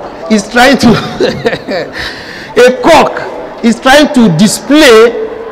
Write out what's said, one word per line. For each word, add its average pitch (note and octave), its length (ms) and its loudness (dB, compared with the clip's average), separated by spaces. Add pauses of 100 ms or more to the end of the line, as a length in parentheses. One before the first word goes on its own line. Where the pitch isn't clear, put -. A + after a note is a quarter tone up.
(320)
is G#3 180 -2
trying B3+ 280 2
to, B3 100 2
<laughs> - 1700 -6
a B3+ 260 2
cock - 800 0
is A3+ 160 2
trying C#4+ 340 2
to A3 220 4
display A#3 760 4 (400)